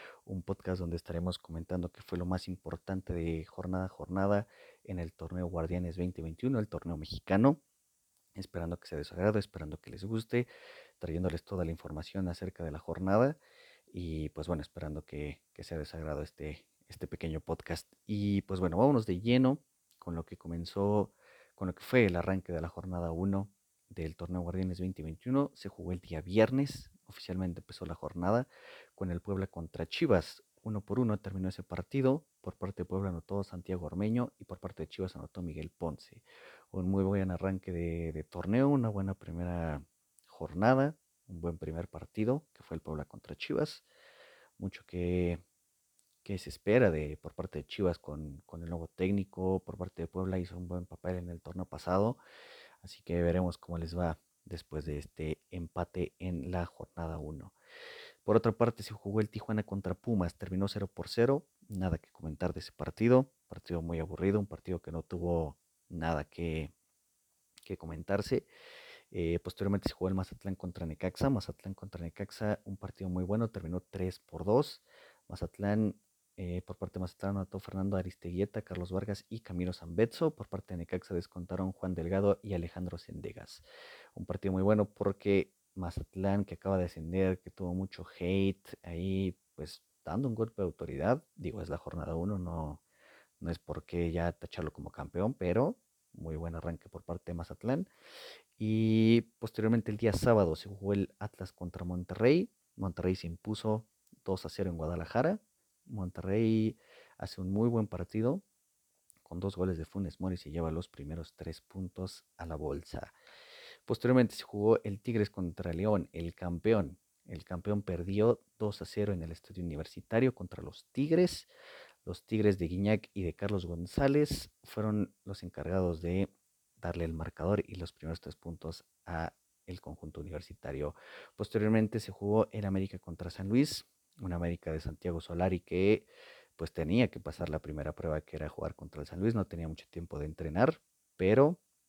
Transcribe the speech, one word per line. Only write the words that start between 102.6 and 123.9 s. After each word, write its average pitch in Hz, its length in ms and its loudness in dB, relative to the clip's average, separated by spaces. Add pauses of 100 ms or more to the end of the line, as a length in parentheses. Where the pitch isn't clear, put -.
Monterrey 92 400 0
se 85 120 -6
impuso 107 580 -2 (400)
dos 95 200 -2
a 90 40 -10
cero 92 200 -2
en 85 80 -4
Guadalajara. 87 640 0 (460)
Monterrey 110 920 0 (400)
hace - 220 -10
un 95 140 -4
muy 113 160 4
buen 113 180 2
partido. 110 560 -2 (800)
Con 87 160 -10
dos 98 160 -2
goles 90 220 0
de 80 80 -6
Funes 95 340 -6
Mori 92 160 -2
se 73 160 -10
lleva 82 200 0
los 85 180 -4
primeros 78 460 -10
tres - 260 -10
puntos 92 640 -10 (100)
a 85 100 -10
la 82 100 -6
bolsa. - 580 -6 (720)
Posteriormente 123 500 4
se - 80 -12
jugó 107 400 4
el 101 160 -4
Tigres 110 300 2
contra 90 420 -4
León, 95 400 2
el 85 240 -6
campeón. 90 640 2 (260)
El - 180 -12
campeón 98 380 -2
perdió 98 600 4 (180)
dos 104 220 -2
a 95 40 -8
cero 104 280 0
en 85 100 -2
el 82 80 -6
Estadio 90 320 -10
Universitario 110 720 2
contra - 260 -10
los - 300 -14
Tigres. 160 560 4 (580)
Los - 200 -8
Tigres 104 340 6
de 85 80 2
Guiñac 98 460 2
y 98 100 -2
de 82 120 0
Carlos 101 300 0
González 139 880 2 (120)